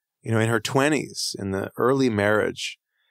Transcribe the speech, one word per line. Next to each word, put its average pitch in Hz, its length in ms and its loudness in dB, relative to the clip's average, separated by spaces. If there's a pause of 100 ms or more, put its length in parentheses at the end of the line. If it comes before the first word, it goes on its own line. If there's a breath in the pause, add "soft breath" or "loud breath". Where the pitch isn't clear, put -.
(220)
you 113 100 -4
know, 113 80 4
in 110 80 2
her 113 120 2
twenties, - 800 0
in 98 120 -4
the 98 260 -4
early 127 320 2
marriage, 101 680 0 (320)